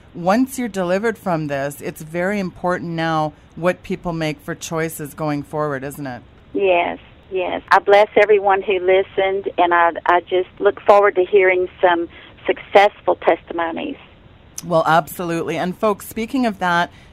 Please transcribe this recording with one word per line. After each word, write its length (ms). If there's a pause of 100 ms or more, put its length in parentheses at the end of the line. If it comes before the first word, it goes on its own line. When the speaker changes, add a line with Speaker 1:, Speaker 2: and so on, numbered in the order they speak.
(140)
Speaker 1:
once 440
you're 100
delivered 500
from 300
this, 320
it's 200
very 380
important 540
now 400 (240)
what 260
people 300
make 280
for 140
choices 580
going 300
forward, 420
isn't 220
it? 160 (320)
Speaker 2:
Yes, 460 (300)
yes. 380
I 120
bless 360
everyone 460
who 160
listened, 800
and 160
I, 180 (140)
I 140
just 280 (100)
look 240
forward 340
to 80
hearing 440 (120)
some 280 (380)
successful 680
testimonies. 800 (680)
Speaker 1:
Well, 220
absolutely. 720
And 180
folks, 300
speaking 400
of 140
that, 300 (220)